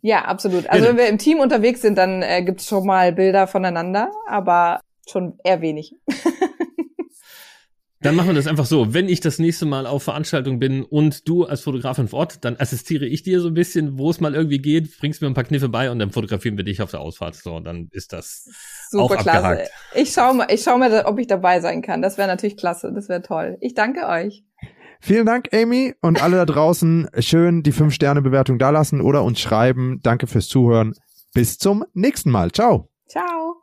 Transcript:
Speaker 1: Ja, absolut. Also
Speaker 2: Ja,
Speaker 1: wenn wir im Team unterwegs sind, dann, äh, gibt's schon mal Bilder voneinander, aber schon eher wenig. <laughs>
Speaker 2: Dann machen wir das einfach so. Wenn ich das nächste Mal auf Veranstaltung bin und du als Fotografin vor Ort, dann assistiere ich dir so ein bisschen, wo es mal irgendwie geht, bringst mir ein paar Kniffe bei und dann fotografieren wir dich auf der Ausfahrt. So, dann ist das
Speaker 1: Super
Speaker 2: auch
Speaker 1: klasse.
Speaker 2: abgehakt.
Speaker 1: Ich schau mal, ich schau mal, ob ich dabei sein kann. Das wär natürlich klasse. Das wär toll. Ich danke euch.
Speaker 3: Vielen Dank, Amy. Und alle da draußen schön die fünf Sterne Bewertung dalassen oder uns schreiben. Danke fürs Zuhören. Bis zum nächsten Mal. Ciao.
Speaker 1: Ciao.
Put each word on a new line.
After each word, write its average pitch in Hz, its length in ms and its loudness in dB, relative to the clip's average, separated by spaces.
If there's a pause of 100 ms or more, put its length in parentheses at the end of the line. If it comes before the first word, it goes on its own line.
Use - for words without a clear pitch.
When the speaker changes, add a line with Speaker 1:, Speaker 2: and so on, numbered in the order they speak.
Speaker 1:
Ja, 214 240 0
absolut. 185 420 -2
Also 214 160 4
Speaker 2:
Ja, 233 60 6
Speaker 1:
wenn 240 80 2
wir 240 100 4
im 208 100 0
Team 302 220 2
unterwegs 240 400 2
sind, 208 180 2
dann, 185 240 2
äh, 180 220 0
gibt's 185 240 -6
schon 196 180 -2
mal 185 260 4
Bilder 190 360 2
voneinander, 185 640 -2 (160)
aber 175 500 2 (320)
schon 180 320 -6
eher 185 200 2
wenig. 156 340 -8 (100)
<laughs> - 300 -2 (1700)
Speaker 2:
Dann 143 120 2
machen 175 140 2
wir 185 60 2
das 143 120 2
einfach 151 200 0
so. 120 260 2
Wenn 185 160 0
ich 180 120 0
das 151 180 -4
nächste 165 260 0
Mal 135 220 -4
auf 139 160 -4
Veranstaltung 139 580 -4
bin 135 240 -2
und 147 420 0
du 170 180 2
als 143 180 -6
Fotografin 131 460 -4
vor 127 120 -4
Ort, - 240 -6
dann 120 160 -4
assistiere 135 460 -4
ich 135 160 -6
dir 185 180 0
so 170 80 -2
ein 165 60 -4
bisschen, 156 440 -2
wo 143 120 -2
es 170 100 -2
mal 151 140 -2
irgendwie 147 240 0
geht, 151 400 -2
bringst 151 240 -6
mir 147 60 -2
ein 131 60 -2
paar 123 100 -2
Kniffe 139 260 -2
bei 123 200 -2
und 120 80 -4
dann 101 140 -2
fotografieren 107 460 -4
wir 101 60 -6
dich 98 180 -6
auf 92 80 -8
der 71 100 -10
Ausfahrt. 80 360 -12
So, 82 220 -12
dann 85 340 -12
ist - 200 -16
das - 360 -16 (420)
Speaker 1:
Super 202 140 2
Speaker 2:
auch 208 120 2
Speaker 1:
klasse. - 140 0 (180)
Speaker 2:
abgehakt. - 220 -2 (240)
Speaker 1:
Ich - 180 0
schau 262 220 4
mal, 240 160 0
ich 220 120 0
schau 247 140 2
mal, 233 300 4
ob 214 120 -2
ich 240 80 -4
dabei 180 340 2
sein 175 220 -4
kann. 175 200 -4
Das 196 160 -2
wär 196 80 0
natürlich 185 320 -4
klasse. - 360 -6
Das 202 140 -10
wär 180 140 -6
toll. 165 380 -6
Ich 247 140 -6
danke 247 320 -2
euch. 180 380 -4 (560)
Speaker 3:
Vielen 220 260 2
Dank, 247 280 0
Amy. 247 480 2
Und 160 200 4
alle 175 140 4
da 180 80 4
draußen 165 640 2 (100)
schön 170 440 2
die 147 100 2
fünf 151 220 2
Sterne 143 280 2
Bewertung 131 360 2
dalassen 143 420 2
oder 143 240 2
uns 117 160 0
schreiben. 127 640 0
Danke 120 240 0
fürs - 220 0
Zuhören. 117 440 4 (400)
Bis 120 260 0
zum 202 260 0 (100)
nächsten 196 360 0
Mal. 170 220 2
Ciao. 208 380 2 (180)
Speaker 1:
Ciao. 339 540 -6